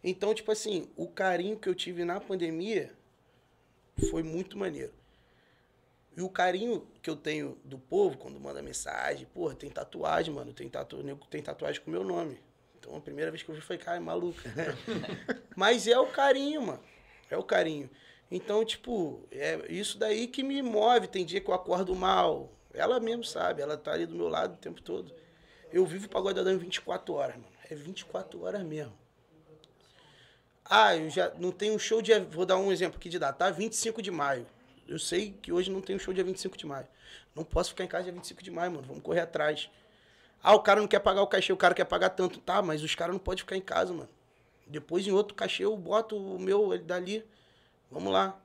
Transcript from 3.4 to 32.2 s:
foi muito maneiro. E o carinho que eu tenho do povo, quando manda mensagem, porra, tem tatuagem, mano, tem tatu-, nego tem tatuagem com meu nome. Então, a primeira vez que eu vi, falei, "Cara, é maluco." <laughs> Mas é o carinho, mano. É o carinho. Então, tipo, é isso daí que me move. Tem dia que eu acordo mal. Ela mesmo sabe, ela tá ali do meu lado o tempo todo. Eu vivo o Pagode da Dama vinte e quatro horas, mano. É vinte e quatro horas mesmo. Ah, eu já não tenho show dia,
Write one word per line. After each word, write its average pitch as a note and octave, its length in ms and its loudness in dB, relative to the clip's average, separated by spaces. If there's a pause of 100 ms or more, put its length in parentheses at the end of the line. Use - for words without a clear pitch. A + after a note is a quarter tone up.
foi E3 120 -2
muito F3 360 -6
maneiro. D#3+ 360 -6 (1200)
E E3+ 60 -8
o F#3 80 -4
carinho F#3 560 0 (160)
que - 80 -6
eu D#3 60 -4
tenho D3 480 -6
do C3+ 160 -14
povo, F3+ 380 0
quando C#2 220 -14
manda C#2 220 -10
mensagem, C3 720 -4
porra, D#3+ 220 -4
tem C#3+ 140 -14
tatuagem, D#3+ 640 -2
mano, B2+ 200 -10
tem C3+ 160 -12
tatu-, - 320 -10
nego C#3 260 -12
tem D3+ 140 -8
tatuagem D3 400 -6
com - 80 -14
meu F3 140 -4
nome. F3 360 -4 (380)
Então, C3 180 -16
a D3+ 60 -12
primeira D3 300 -6
vez D#3 100 -12
que - 80 -14
eu D#3 60 -10
vi, D#3 60 -14
falei, F3 200 -8
"Cara, F3 160 -4
é - 20 -6
maluco." E3+ 380 -4
<laughs> - 1200 -6
Mas G#3 320 4
é A#3+ 100 8
o C4 100 6
carinho, C#4 540 4
mano. D#3+ 220 -6 (460)
É D3+ 80 -2
o - 60 -2
carinho. D#3 460 0 (400)
Então, G#3 360 0
tipo, G3+ 680 -4
é D#3 380 -4
isso G3 280 -6
daí A3 300 0
que C4 160 -6
me C#4 180 -2
move. A3 460 6
Tem F#3 180 -2
dia F3 140 -2
que - 100 -4
eu F#3 40 4
acordo F3+ 420 0
mal. F3+ 560 4 (220)
Ela A3+ 260 2
mesmo A3+ 240 -2
sabe, F3 380 -2
ela D3 160 -2
tá D3+ 160 -4
ali E3 120 0
do E3 100 -10
meu E3+ 120 0
lado D#3+ 280 0
o - 20 -20
tempo - 240 -12
todo. - 320 -8 (580)
Eu F3+ 140 4
vivo F#3+ 220 -8
o - 20 -14
Pagode F#3+ 260 -2
da F#3+ 80 0
Dama F#3+ 140 2
vinte F3 200 -6
e - 40 -6
quatro F#3 320 -6
horas, C3+ 220 -2
mano. A#2+ 180 -20 (160)
É D#3+ 60 -10
vinte D#3 240 -12
e - 60 -14
quatro F#3 360 -8
horas F#3 220 -4
mesmo. D3+ 300 -8 (1700)
Ah, G#3 300 8
eu D#3+ 140 -2
já F3+ 280 0
não F3+ 140 -2
tenho G#3+ 260 0
show A3 240 2
dia, G3+ 220 6